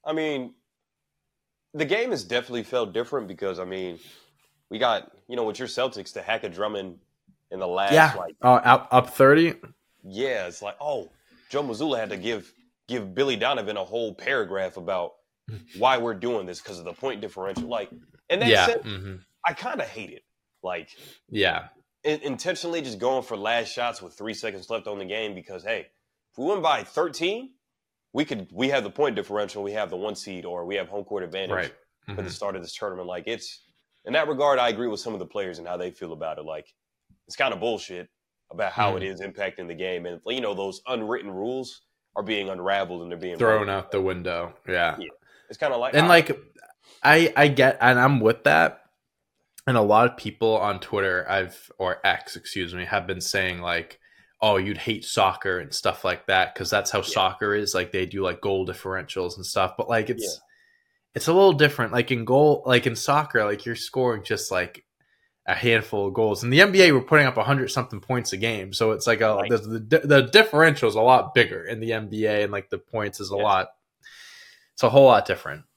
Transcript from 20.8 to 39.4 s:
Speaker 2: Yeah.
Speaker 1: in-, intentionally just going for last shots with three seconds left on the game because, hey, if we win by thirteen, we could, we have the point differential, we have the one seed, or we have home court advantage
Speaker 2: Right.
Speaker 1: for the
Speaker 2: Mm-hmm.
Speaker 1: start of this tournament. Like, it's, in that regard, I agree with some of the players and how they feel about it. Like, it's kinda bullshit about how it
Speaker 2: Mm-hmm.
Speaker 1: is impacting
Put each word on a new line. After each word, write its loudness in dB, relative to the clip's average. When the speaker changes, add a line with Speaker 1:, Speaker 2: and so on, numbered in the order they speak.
Speaker 2:
Yeah. 0
Speaker 1:
in-, -2
intentionally -6
just -10
going -2
for -10
last -2
shots -6
with -20
three -12
seconds -12
left -6
on -10
the -10
game -8
because, -16
hey, -8
if -20
we -6
win -2
by 0
thirteen, -6
we -2
could, -10
we -2
have 0
the -8
point -2
differential, -6
we -8
have -4
the -10
one -6
seed, -14
or -10
we -6
have -4
home -8
court -6
advantage -8
Speaker 2:
Right. -6
Speaker 1:
for -12
the -8
Speaker 2:
Mm-hmm. -8
Speaker 1:
start -8
of -10
this -16
tournament. -10
Like, -10
it's, -10
in -8
that 0
regard, 2
I 4
agree -4
with -6
some -8
of -8
the -8
players -8
and -14
how -8
they -8
feel -12
about -10
it. -14
Like, -14
it's -16
kinda -2
bullshit -6
about -6
how 0
it -6
Speaker 2:
Mm-hmm. -6
Speaker 1:
is -14
impacting -8